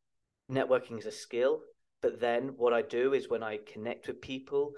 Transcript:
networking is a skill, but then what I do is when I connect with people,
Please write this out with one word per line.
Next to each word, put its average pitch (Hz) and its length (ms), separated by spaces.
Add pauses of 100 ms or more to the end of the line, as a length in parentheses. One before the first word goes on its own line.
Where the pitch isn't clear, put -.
(520)
networking 123 480
is 104 60
a 107 60
skill, 135 500 (400)
but 110 180
then 120 380
what 117 160
I 117 80
do 123 320
is 127 160
when 113 140
I 107 140
connect 107 500
with 120 140
people, 139 560